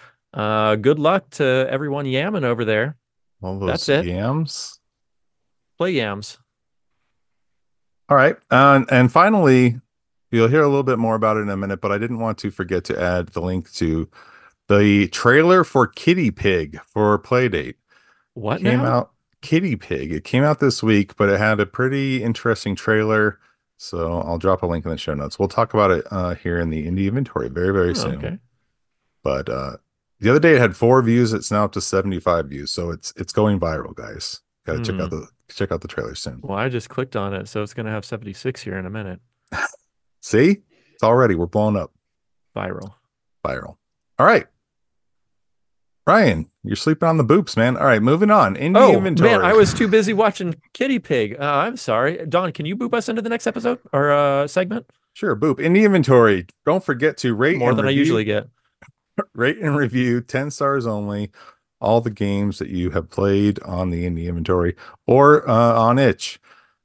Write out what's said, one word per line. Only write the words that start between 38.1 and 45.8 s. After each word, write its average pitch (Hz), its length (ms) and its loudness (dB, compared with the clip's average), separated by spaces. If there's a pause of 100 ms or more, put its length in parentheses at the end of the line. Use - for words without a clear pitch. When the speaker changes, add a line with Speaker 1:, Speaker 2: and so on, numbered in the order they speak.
Speaker 1:
here 95 160 -10
in 92 80 -10
a 92 40 -12
minute. 98 300 -12 (320)
Speaker 2:
<laughs> - 60 -8 (640)
See? 160 400 2 (320)
It's - 80 -20
already, 117 320 4
we're 85 120 -2
blowing 107 300 0
up. 85 160 -6 (640)
Speaker 1:
Viral. 98 380 -10 (500)
Speaker 2:
Viral. 65 320 -8 (420)
All 131 80 4
right. 214 200 2 (1600)